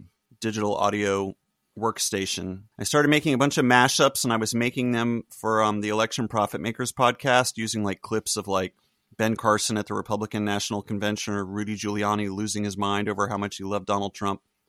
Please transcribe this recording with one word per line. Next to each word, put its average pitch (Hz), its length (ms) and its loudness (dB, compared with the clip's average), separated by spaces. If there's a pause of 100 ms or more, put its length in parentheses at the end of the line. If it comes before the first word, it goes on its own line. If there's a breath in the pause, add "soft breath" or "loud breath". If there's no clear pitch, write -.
(400)
digital 107 360 0
audio 98 600 0 (400)
workstation. 98 920 -4 (120)
I - 60 -8
started 147 260 4
making 151 240 4
a 123 60 2
bunch 139 180 2
of 143 80 2
mashups, 127 580 6
and 127 80 0
I 113 60 2
was 110 160 -2
making 123 380 0
them 117 400 0
for, 110 320 0
um, 104 180 2
the 104 80 -2
Election 110 380 0
Profit 104 340 -2
Makers 117 300 -4
podcast 123 680 2
using, 110 260 -2
like, 95 200 -4
clips - 340 -2
of, 98 100 -6
like, 95 280 -2 (420)
Ben 110 180 2
Carson 107 400 2
at 104 120 -2
the 104 80 -6
Republican 104 500 -4
National 101 380 -2
Convention 107 500 -4
or 101 100 -2
Rudy 104 320 -6
Giuliani 104 580 -2
losing 104 300 -4
his 98 140 -4
mind 101 320 0
over 101 200 -2
how 104 100 -4
much 101 180 -6
he 98 60 -10
loved 98 240 -4
Donald 101 260 -2
Trump. 98 280 -4 (280)